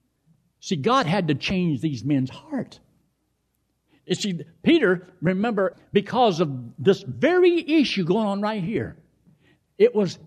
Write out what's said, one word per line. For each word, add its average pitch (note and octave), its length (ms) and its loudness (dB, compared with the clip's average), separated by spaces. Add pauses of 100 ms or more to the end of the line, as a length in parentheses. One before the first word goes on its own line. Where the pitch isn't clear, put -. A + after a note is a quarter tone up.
(600)
See, - 160 -6
God A3 320 2
had F3 220 0
to D3+ 40 0
change E3+ 480 -2
these C3 240 -4
men's C3+ 240 0
heart. - 500 -10 (1300)
You - 80 -4
see, F3+ 280 -4 (200)
Peter, G3+ 460 2 (120)
remember, F#3+ 560 -2 (160)
because G3+ 480 2
of D#3+ 120 0 (260)
this D#3+ 240 2
very E4+ 680 2
issue C#4+ 360 2
going G3+ 240 0
on G3+ 120 -4
right G#3 240 -4
here, D3 340 -6 (840)
it G3 160 4
was G3 320 -2